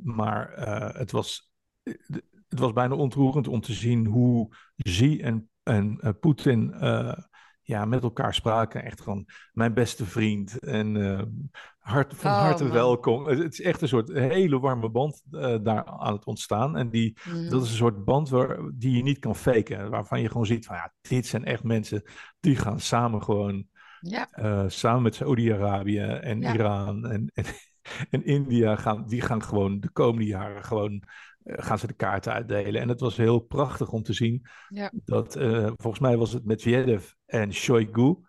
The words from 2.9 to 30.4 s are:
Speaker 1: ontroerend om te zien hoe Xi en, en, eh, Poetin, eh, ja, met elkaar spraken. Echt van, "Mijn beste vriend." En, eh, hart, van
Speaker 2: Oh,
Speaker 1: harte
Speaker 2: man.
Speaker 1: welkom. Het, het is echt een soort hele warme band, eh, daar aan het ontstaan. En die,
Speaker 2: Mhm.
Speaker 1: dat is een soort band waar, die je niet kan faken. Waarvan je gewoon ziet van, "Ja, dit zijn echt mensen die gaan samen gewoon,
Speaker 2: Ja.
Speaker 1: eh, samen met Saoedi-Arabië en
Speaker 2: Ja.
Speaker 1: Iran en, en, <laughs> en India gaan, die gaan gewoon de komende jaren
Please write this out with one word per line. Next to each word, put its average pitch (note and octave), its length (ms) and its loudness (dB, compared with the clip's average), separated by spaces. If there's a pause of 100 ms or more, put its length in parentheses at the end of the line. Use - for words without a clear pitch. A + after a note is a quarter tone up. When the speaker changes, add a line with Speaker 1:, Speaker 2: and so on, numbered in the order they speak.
Speaker 1:
ontroerend C3+ 520 2
om A2+ 140 -2
te A#2 120 -6
zien A2+ 320 0
hoe A#2 500 2 (220)
Xi A2 440 2
en, A2+ 280 -4 (140)
en, G#2 380 2
eh, A2 180 0
Poetin, B2+ 540 2
eh, A#2+ 400 -2 (480)
ja, G#2 240 -4
met A#2+ 180 0
elkaar A#2 300 0
spraken. A2+ 500 0
Echt - 200 -8
van, G2+ 240 -8 (260)
"Mijn A2+ 200 2
beste A2+ 320 0
vriend." G#2 540 0
En, G#2+ 420 -2 (160)
eh, G2+ 60 -4 (560)
hart, C3 360 0
van G3 160 0
Speaker 2:
Oh, G3+ 80 4
Speaker 1:
harte D3+ 240 4
Speaker 2:
man. A#2+ 100 0
Speaker 1:
welkom. B2 520 4
Het, D#3 140 2
het E3+ 140 -2
is - 80 -12
echt F3+ 200 0
een - 60 0
soort A#2 260 2
hele C#3+ 460 4
warme B2 300 0
band, C3 420 -2
eh, C#3 320 -2
daar A2 220 2
aan - 280 -4
het G#2 120 -8
ontstaan. B2 520 -2
En B2 120 -2
die, A2+ 360 0
Speaker 2:
Mhm. E3+ 240 -6
Speaker 1:
dat B2+ 140 2
is A#2 60 -2
een A2+ 60 -4
soort G#2+ 300 2
band C3+ 240 2
waar, C3 300 2 (140)
die B2+ 240 0
je A#2+ 60 2
niet C#3 160 0
kan G#2+ 160 -2
faken. G#2 540 0
Waarvan A#2 320 -4
je A2+ 60 0
gewoon A#2 180 -2
ziet A2+ 200 0
van, F#2 100 -12
"Ja, E2+ 260 -10
dit B2+ 260 -2
zijn - 180 -4
echt B2 180 -4
mensen A2 400 -2 (360)
die C#3+ 160 4
gaan G#2+ 240 -2
samen A#2 440 0
gewoon, G2+ 440 0 (320)
Speaker 2:
Ja. G#3 320 -8
Speaker 1:
eh, G#2 360 0
samen A#2+ 340 2
met A#2 140 2
Saoedi-Arabië G#2 840 0
en A2 420 -4
Speaker 2:
Ja. A#2 120 0
Speaker 1:
Iran G#2 520 0
en, A2+ 280 -4
en, G#2+ 120 -4 (380)
<laughs> - 260 -10
en - 160 -2
India A#2+ 500 4
gaan, G#2+ 320 -2
die A#2+ 140 -4
gaan A2 220 -2
gewoon G2+ 360 0
de D#3+ 100 -6
komende A#2 380 2
jaren G2+ 360 -6